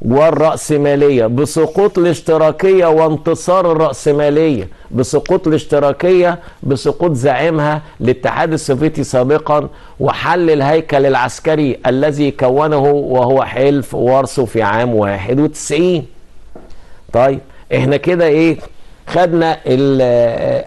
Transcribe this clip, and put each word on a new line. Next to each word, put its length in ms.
والرأسمالية، 1200
بسقوط 720
الاشتراكية 880
وانتصار 840
الرأسمالية، 960
بسقوط 560
الاشتراكية، 920
بسقوط 500
زعيمها 680
الاتحاد 520
السوفيتي 520
سابقاً، 640
وحل 500
الهيكل 560
العسكري 800
الذي 440
كونه 480
وهو 540
حلف 520
وارسو 520
في 160
عام 320
واحد 460
وتسعين. 640
طيب، 280
احنا 220
كده 300
ايه؟ 300
خدنا 600
ال-، 1000